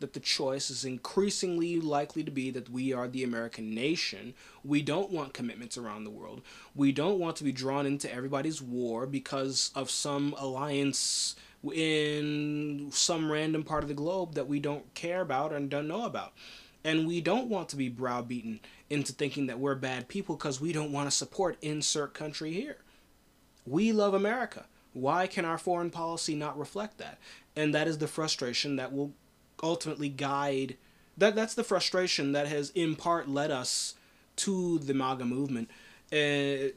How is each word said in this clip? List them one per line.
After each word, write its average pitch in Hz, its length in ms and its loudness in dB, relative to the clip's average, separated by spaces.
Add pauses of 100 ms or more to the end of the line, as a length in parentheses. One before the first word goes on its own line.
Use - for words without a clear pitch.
that - 100 -6
the - 80 -8
choice 135 500 0
is 127 140 -6
increasingly 175 960 0
likely 151 460 0
to 156 60 -6
be 131 200 -2
that 120 180 -6
we 127 220 -2
are 123 160 -2
the 127 160 -2
American 117 500 -4
nation. 123 600 -2 (320)
We 147 160 4
don't 156 300 2
want 147 220 -2
commitments 120 440 -6
around 110 260 -6
the 107 60 -8
world. 107 320 -12 (340)
We 139 160 6
don't 165 280 4
want 165 180 0
to 156 80 -4
be 135 80 2
drawn 135 320 0
into 139 280 0
everybody's 139 480 -2
war 123 440 -2
because 135 680 -2
of 135 140 -2
some 143 480 0
alliance 139 1000 0 (380)
in 151 1160 0
some 160 400 2
random 156 320 2
part 151 200 0
of 143 40 -4
the 143 160 -4
globe 170 300 -2
that 143 140 -2
we 143 120 0
don't 147 340 -4
care 175 280 -2
about 151 320 0
and 143 160 -2
don't 147 180 0
know 196 160 -2
about. 110 300 -6 (500)
And 160 240 4
we 170 140 0
don't 220 260 2
want 185 220 -2
to 143 80 -8
be 131 120 0
browbeaten 120 680 -4 (300)
into 147 240 0
thinking 139 340 0
that 123 120 -4
we're 139 160 0
bad 131 340 -4
people 190 260 -4
'cause 139 240 -2
we 160 140 0
don't 151 180 -2
wanna 143 200 0
support - 500 0
insert 151 520 0
country 156 380 -6
here. 233 280 -6 (840)
We 208 280 4
love 202 200 6
America. 208 520 0 (260)
Why 156 360 2
can 185 180 0
our 165 120 0
foreign 175 340 0
policy 165 440 -2
not 147 220 -4
reflect 202 400 -6
that? - 220 -12 (360)
And 151 200 4
that 156 120 4
is 156 100 0
the 147 100 0
frustration 143 720 0
that 127 160 -4
will 143 200 -2 (480)
ultimately 156 460 0
guide, 139 720 0 (400)
that, 202 180 8
that's 220 180 0
the 233 100 0
frustration 180 680 2
that 143 160 2
has 147 260 -2
in 160 220 2
part 165 320 0
led 143 240 2
us - 440 -2 (420)
to 180 420 2
the 139 140 0
maga 131 320 2
movement. 123 440 0 (420)
Uh, 139 640 2